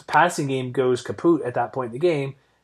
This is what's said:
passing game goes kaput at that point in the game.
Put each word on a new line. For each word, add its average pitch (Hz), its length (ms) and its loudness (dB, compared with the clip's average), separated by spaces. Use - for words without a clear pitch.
passing 160 400 2
game 127 240 -4
goes 127 280 2
kaput 156 420 0
at 123 120 -6
that 120 180 -2
point 127 160 -6
in 110 40 -12
the 123 80 -10
game. 147 340 0